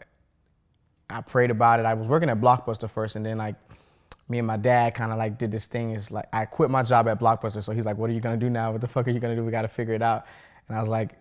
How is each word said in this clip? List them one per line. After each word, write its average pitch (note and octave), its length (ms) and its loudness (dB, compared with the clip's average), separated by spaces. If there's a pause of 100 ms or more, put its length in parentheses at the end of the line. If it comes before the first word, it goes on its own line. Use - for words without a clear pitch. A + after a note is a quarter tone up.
(1080)
I A#2 120 -10
prayed B2 300 2
about A#2 300 4
it. A2+ 60 0
I A2+ 80 2
was A2 140 -4
working D#3+ 200 2
at A2+ 120 0
Blockbuster A#2+ 500 2
first, A2 260 -6
and G#2+ 80 -8
then, A2 140 -6
like, G#2+ 160 -6 (760)
me A#2+ 100 -2
and A#2 80 0
my A2 100 -2
dad A#2+ 380 4
kinda, A2+ 200 -2
like, A2 240 -2
did A2 140 -2
this A2 140 -6
thing. A#2 240 -6
It's G#2+ 200 -8
like, G#2+ 220 -8
I A2 140 -2
quit D3+ 240 0
my C3 120 2
job A#2 240 4
at A2 140 0
Blockbuster, A2+ 420 0
so G#2+ 100 -8
he's A2+ 120 -2
like, G#2 120 -2
"What A2+ 140 -2
are - 20 -2
you A2+ 80 -4
gonna A2+ 160 -2
do A#2+ 120 -2
now? A2+ 240 -2
What A2 80 -4
the B2 80 -4
fuck B2 180 -2
are B2+ 40 -2
you A#2+ 100 -2
gonna A#2 160 -2
do? A#2 80 -2
We A2+ 60 -4
gotta A2 180 -2
figure A2+ 260 -4
it A2 80 -2
out." A2+ 240 0 (420)
And G#2+ 80 -6
I A2 40 -2
was A2 80 -2
like, A2 320 -4